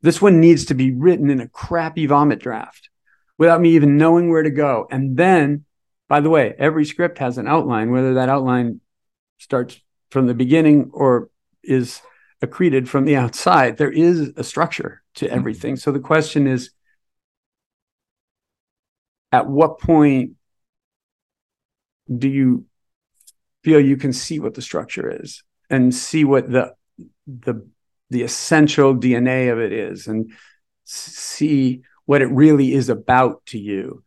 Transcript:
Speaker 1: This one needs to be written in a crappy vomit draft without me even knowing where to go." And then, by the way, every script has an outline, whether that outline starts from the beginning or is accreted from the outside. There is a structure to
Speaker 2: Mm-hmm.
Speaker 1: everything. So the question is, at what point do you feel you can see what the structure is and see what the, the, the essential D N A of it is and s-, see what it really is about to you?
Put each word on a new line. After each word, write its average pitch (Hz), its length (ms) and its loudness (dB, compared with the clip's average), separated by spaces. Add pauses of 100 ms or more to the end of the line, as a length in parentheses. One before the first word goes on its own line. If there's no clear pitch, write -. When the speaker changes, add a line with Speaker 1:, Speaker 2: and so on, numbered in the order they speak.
Speaker 1:
This 160 200 0
one 190 180 6
needs 165 260 6
to 147 100 -4
be 131 180 0
written 147 380 0
in 131 100 -2
a 117 80 -12
crappy 160 560 -6
vomit 143 340 2
draft - 500 -14 (480)
without 165 240 4
me 170 100 4
even 147 260 4
knowing 170 320 4
where 160 140 2
to 156 80 -2
go." 135 400 -2
And 135 260 -4
then, 151 480 2 (420)
by 143 120 2
the 151 100 0
way, 135 300 2
every 156 260 0
script - 320 -6
has 123 220 -6
an 107 80 -8
outline, 123 420 -2
whether 131 260 0
that 127 140 -2
outline 127 520 -2 (580)
starts - 420 -8 (300)
from 131 160 0
the 120 80 -2
beginning 143 580 2
or 123 360 0 (340)
is 127 380 -4 (420)
accreted 135 440 -2
from 139 180 -2
the 147 100 2
outside. 131 640 0
There 151 140 -2
is 165 460 0
a - 60 -10
structure - 580 -8 (140)
to - 100 -8
Speaker 2:
Mm-hmm. 120 100 -6
Speaker 1:
everything. 123 420 -6
So - 140 -4
the 139 80 -4
question 151 460 0
is, 127 240 -4 (2500)
at 123 160 0
what 151 320 0
point 147 540 2 (1800)
do 131 140 -4
you 135 360 0 (1000)
feel 156 160 4
you 139 180 2
can 135 160 -6
see - 260 -10
what - 140 -8
the 127 80 -16
structure - 480 -10 (140)
is - 200 -20 (280)
and 127 240 2
see 156 280 -2
what 135 280 0
the, 123 240 -6 (500)
the, 117 420 -10 (440)
the 123 100 -4
essential 147 720 2
D 123 220 0
N 120 120 0
A 127 200 -2
of 117 100 -2
it 107 160 -4
is 98 320 -10
and 110 240 -6
s-, - 880 -20
see 135 680 -4 (240)
what 143 160 2
it 127 80 0
really 139 440 4
is 131 160 -2
about 127 580 0
to 117 100 -14
you? 101 500 -8